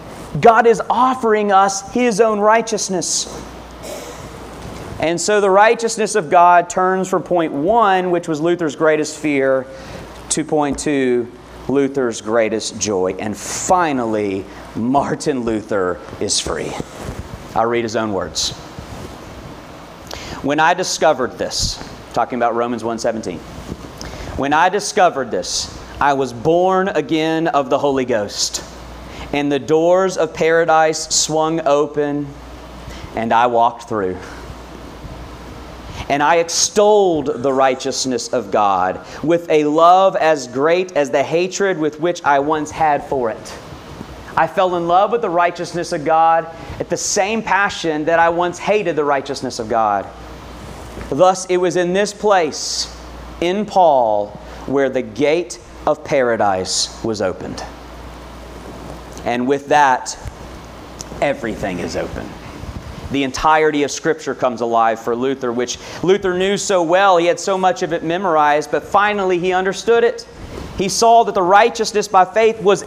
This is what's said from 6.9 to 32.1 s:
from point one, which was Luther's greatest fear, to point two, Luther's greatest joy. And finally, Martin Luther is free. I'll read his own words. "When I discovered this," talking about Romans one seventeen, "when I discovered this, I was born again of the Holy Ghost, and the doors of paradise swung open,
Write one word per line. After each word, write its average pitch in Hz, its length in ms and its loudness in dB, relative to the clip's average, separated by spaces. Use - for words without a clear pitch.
from 185 140 0
point 170 300 0
one, 185 580 2
which 170 180 0
was 151 120 -2
Luther's 170 360 0
greatest 156 400 2
fear, 135 500 0
to 156 140 -2
point 147 340 0
two, 127 500 0
Luther's 135 540 0
greatest 110 560 0
joy. 95 400 0
And 104 180 -6
finally, 113 1120 0
Martin 127 680 0
Luther 101 540 -2
is - 200 -2
free. - 320 -6
I'll 117 120 2
read 120 180 0
his 110 120 -6
own 110 180 -2
words. 87 400 -4
"When 147 180 0
I 165 140 4
discovered 156 640 0
this," - 400 -4
talking 120 260 -2
about 117 160 2
Romans 117 300 -2
one 117 140 -4
seventeen, 107 420 -4
"when 139 160 0
I 165 160 4
discovered 175 600 0
this, - 400 -4
I 143 120 4
was 131 220 -2
born 180 540 2
again 160 600 0
of 135 220 0
the 131 80 4
Holy 135 260 0
Ghost, 110 580 -2
and 143 180 -2
the 139 80 0
doors 175 600 2
of 156 160 -2
paradise 160 760 2
swung 160 580 0
open, 147 600 0